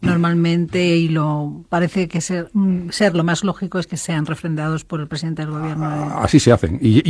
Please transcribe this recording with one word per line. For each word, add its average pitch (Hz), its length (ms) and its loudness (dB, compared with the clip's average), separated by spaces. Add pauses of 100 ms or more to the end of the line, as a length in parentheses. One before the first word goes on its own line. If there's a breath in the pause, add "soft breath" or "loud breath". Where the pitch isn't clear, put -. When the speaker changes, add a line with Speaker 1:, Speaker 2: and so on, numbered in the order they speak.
Speaker 1:
normalmente, 170 960 2
y 165 120 4
lo 151 600 -2
parece 175 380 0
que 170 140 -4
ser, 170 320 -6
mm, 185 380 0
ser 196 260 0
lo 165 80 2
más 170 180 0
lógico 185 380 -4
es 170 80 -6
que 175 80 -8
sean 156 300 -4
refrendados 156 580 -4
por 160 160 -6
el 147 80 -8
presidente 160 340 -6
del 151 80 -6
gobierno, 151 360 -4
¿eh? 151 260 -4
Speaker 2:
Ah, - 100 -4
así 110 160 4
se 120 140 6
hacen. 82 280 2
Y, 113 300 4